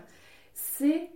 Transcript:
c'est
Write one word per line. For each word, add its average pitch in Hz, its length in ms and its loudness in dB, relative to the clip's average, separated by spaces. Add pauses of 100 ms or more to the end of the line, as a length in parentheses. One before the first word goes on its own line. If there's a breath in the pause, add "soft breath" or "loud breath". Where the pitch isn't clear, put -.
(540 soft breath)
c'est 311 600 0